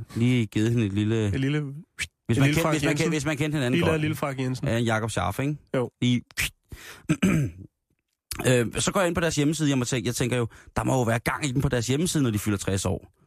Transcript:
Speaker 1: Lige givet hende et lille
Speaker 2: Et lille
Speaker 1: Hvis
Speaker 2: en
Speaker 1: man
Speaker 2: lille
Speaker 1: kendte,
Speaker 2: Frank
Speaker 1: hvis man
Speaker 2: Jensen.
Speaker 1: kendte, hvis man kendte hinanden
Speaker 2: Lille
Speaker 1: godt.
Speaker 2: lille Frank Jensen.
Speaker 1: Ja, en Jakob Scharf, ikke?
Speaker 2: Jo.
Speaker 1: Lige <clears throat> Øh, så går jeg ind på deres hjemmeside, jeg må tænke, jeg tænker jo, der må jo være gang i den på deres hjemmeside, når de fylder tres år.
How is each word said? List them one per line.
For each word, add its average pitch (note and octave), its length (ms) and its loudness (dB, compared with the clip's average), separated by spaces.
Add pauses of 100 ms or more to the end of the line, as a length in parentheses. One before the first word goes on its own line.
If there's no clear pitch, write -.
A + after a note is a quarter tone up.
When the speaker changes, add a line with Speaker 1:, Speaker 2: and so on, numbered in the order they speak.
(160)
Speaker 1:
Lige A#2+ 300 2
givet A2 260 0
hende A#2 140 2
et G2 80 -2
lille G#2+ 340 0
Speaker 2:
Et G2+ 120 0
lille C#3+ 220 0
Speaker 1:
Hvis - 760 -6
Speaker 2:
en C#3 40 4
Speaker 1:
man C#3 80 6
Speaker 2:
lille D3+ 60 2
Speaker 1:
kendte, D#3+ 60 4
Speaker 2:
Frank D#3+ 120 2
Speaker 1:
hvis D3 100 0
man C#3+ 60 2
Speaker 2:
Jensen. D3+ 80 0
Speaker 1:
kendte, D#3+ 120 2
hvis D#3 160 0
man D3+ 120 -2
kendte D3+ 180 -2
hinanden B2+ 240 0
Speaker 2:
Lille E3 120 2
Speaker 1:
godt. D#3+ 100 0
Speaker 2:
lille D3+ 140 -2
Frank C#3 240 -4
Jensen. B2+ 280 -4
Speaker 1:
Ja, A2+ 100 0
en A#2+ 80 0
Jakob A2 260 0
Scharf, F#2 280 -4
ikke? C#3+ 180 -4 (180)
Speaker 2:
Jo. B2 160 -2 (100)
Speaker 1:
Lige B2 200 4 (880)
<clears throat> D#3 460 2 (920)
Øh, B2 180 6 (120)
så C#3+ 140 0
går G3+ 80 0
jeg F3+ 80 4
ind E3+ 80 -2
på F3+ 60 0
deres E3 140 0
hjemmeside, D3+ 340 0
jeg C#3 80 2
må B2 80 0
tænke, B2 220 -2
jeg A#2+ 80 -2
tænker B2+ 220 -2
jo, A#2 100 0 (280)
der A2 80 -2
må B2+ 100 0
jo C3 100 4
være A#2 160 2
gang C3 260 -4
i C3+ 60 -2
den B2+ 100 0
på C#3 80 2
deres A#2+ 180 0
hjemmeside, D3 360 0
når B2 80 2
de G#2 80 0
fylder G2+ 180 0
tres F#2+ 280 -2
år. - 260 -4 (160)